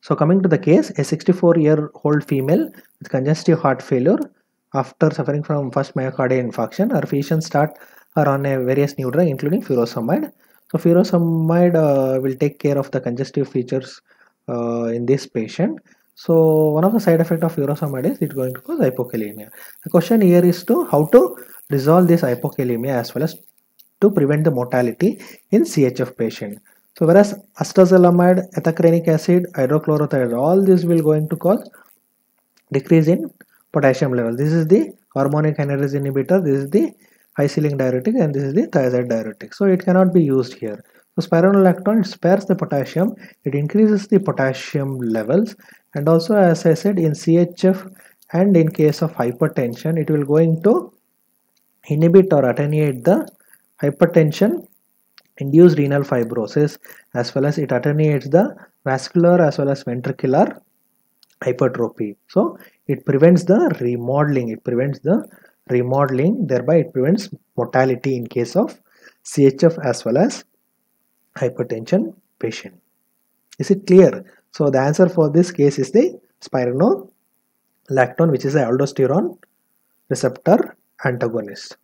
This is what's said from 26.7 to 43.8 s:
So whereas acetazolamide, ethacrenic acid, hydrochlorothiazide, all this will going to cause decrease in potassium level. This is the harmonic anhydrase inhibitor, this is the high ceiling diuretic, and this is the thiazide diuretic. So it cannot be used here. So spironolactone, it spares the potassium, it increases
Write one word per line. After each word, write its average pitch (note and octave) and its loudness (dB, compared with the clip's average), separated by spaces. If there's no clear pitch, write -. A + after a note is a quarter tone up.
So E3+ 0
whereas G3 4
acetazolamide, F3+ 4
ethacrenic E3 2
acid, F3 2
hydrochlorothiazide, C#3+ -2
all E3+ 2
this F#3 4
will E3+ 0
going D#3 0
to E3 -4
cause F3+ -2
decrease D3+ 2
in C#4+ 0
potassium C3+ 0
level. A#2+ -2
This D3 -2
is D#3+ 0
the G3 2
harmonic D3+ -2
anhydrase C#3+ -4
inhibitor, C#3 -2
this C#3 -2
is C#3 -10
the A#3+ 0
high C#3+ 0
ceiling C#3+ -2
diuretic, B2+ -2
and D#3+ 0
this C3+ -4
is C#3 -4
the A#3 2
thiazide B2 -2
diuretic. A2+ -6
So G3+ -4
it F#3 2
cannot F#3 2
be F3 4
used C3 -2
here. G#2 -12
So D#3+ -6
spironolactone, F#3+ 2
it F#3+ 0
spares G3 0
the F#3 0
potassium, D#3 -4
it C3+ -6
increases G3+ 0